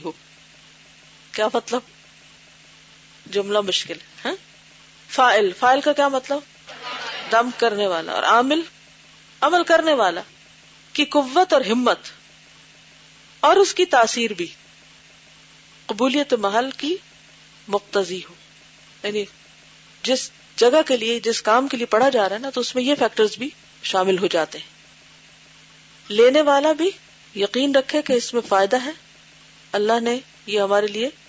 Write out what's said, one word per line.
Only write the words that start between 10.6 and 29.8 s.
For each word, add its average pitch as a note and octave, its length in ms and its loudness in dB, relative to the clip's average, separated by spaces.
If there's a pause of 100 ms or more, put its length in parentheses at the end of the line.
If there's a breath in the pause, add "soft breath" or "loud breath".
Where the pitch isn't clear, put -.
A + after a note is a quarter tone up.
کی D4 120 -2
قوت C#4+ 480 0
اور C#4+ 80 4
ہمت A3+ 380 0 (1400)
اور D#4+ 160 4
اس G4 180 4
کی F4+ 100 0
تاثیر A#3 480 2
بھی F3 140 -6 (1400)
قبولیت C4 480 -2
محل A3 360 -2
کی D4+ 260 -6 (720)
مقتضی G3 520 -4 (100)
ہو، - 40 -20 (680)
یعنی G#3 220 -6 (800)
جس B3+ 280 -2 (260)
جگہ B3 300 4
کے C4 100 0
لیے، A3+ 240 -4
جس A3+ 220 -4
کام B3 260 2
کے C4+ 80 -6
لیے A#3 100 -4
پڑھا A#3+ 220 2
جا A3 200 2
رہا G3 80 -4
ہے A3+ 40 -10
نا، C4+ 100 -10
تو B3 100 -6
اس - 140 -6
میں B3+ 80 -2
یہ C#4 160 0
فیکٹرز G#3+ 400 0
بھی B3+ 100 -8 (340)
شامل F#3+ 360 0
ہو F#3+ 80 -2
جاتے D#3 320 -2
ہیں۔ - 180 -20 (1300)
لینے B3 340 6
والا C#4+ 300 4
بھی D#4+ 180 0 (440)
یقین B3+ 400 -2
رکھے - 280 0
کہ - 100 -4
اس A#3+ 220 -2
میں A#3 140 -2
فائدہ G3 360 2
ہے، C#4 60 -8 (800)
اللہ G#3+ 280 0